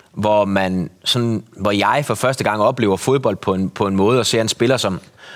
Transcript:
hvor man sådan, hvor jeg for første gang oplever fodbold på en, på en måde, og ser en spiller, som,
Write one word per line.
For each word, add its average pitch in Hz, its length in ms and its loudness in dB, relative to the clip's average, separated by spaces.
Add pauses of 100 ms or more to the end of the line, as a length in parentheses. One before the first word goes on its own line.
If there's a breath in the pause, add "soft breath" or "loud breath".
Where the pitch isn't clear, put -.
(120)
hvor 104 320 2
man 95 460 0 (140)
sådan, 117 400 -2 (120)
hvor 101 140 -2
jeg 104 360 2
for 117 80 -2
første 127 300 -2
gang 107 180 0
oplever 110 340 2
fodbold 127 400 0
på - 180 -2
en, 92 160 -2
på - 160 -2
en 98 100 -2
måde, 107 220 2
og 113 80 0
ser 113 140 0
en 110 80 -2
spiller, 123 280 0
som, 95 240 -4 (360 loud breath)